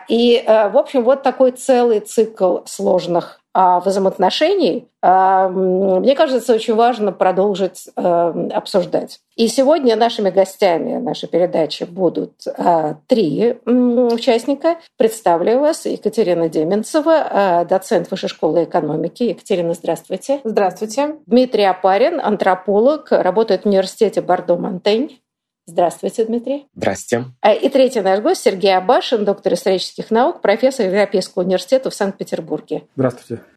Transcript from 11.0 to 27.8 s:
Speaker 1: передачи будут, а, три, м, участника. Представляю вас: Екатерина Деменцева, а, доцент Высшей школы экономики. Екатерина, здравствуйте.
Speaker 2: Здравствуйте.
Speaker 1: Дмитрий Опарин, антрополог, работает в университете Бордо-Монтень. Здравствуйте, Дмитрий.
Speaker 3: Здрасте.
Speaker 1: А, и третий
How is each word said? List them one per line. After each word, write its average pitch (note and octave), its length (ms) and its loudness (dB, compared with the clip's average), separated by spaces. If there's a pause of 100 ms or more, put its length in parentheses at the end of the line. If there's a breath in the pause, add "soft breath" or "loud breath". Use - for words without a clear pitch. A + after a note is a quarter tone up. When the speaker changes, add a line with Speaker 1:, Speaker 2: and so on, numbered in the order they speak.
Speaker 1:
передачи E3+ 560 -2
будут, F3 480 -4 (240)
а, D#3+ 400 0 (120)
три, G#3 580 0
м, B3 400 2
участника. C4 720 0 (180 loud breath)
Представляю A3 640 0
вас: D4+ 240 -2
Екатерина F3 640 -2
Деменцева, G#3+ 800 0
а, F3+ 380 2
доцент F#3 440 -2
Высшей F3+ 200 -6
школы E3 340 0
экономики. D#3+ 600 -4
Екатерина, F3 500 -4
здравствуйте. F#3 680 -6
Speaker 2:
Здравствуйте. A3 720 -4 (100)
Speaker 1:
Дмитрий A#3+ 380 2
Опарин, G3+ 560 2
антрополог, G#3 920 0
работает F#3 540 0
в - 20 -2
университете F#3+ 560 0
Бордо-Монтень. F3+ 960 -2 (460)
Здравствуйте, F3 600 -2
Дмитрий. A#3+ 500 -6
Speaker 3:
Здрасте. A#2 520 -4 (140)
Speaker 1:
А, G#3+ 120 4
и - 160 0
третий B3 320 2